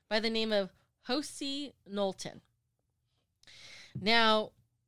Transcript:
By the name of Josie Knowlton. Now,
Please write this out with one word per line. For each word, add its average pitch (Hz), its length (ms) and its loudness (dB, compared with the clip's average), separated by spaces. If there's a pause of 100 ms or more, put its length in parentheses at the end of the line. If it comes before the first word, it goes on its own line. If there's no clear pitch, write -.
By 220 120 0
the 226 100 -2
name 220 220 -2
of 196 180 0 (360)
Josie 277 680 -6 (120)
Knowlton. 196 540 -6 (1600)
Now, 220 520 4 (360)